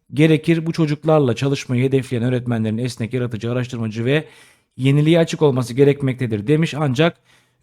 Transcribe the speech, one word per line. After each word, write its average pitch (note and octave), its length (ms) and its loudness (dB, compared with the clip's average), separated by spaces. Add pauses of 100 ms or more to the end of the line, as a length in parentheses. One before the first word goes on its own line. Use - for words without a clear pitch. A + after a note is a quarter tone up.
(140)
gerekir. D#3+ 520 2
Bu E3+ 60 -4
çocuklarla D3+ 640 2
çalışmayı C3 500 -2
hedefleyen B2+ 400 0
öğretmenlerin A#2+ 540 -2
esnek, A#2+ 360 -6
yaratıcı, A#2 380 -4
araştırmacı A#2 520 -4
ve D3 200 0 (520)
yeniliğe D3 420 2
açık E3 240 0
olması B2 320 0
gerekmektedir B2+ 720 0
demiş D#3 280 0
ancak D3+ 420 0 (460)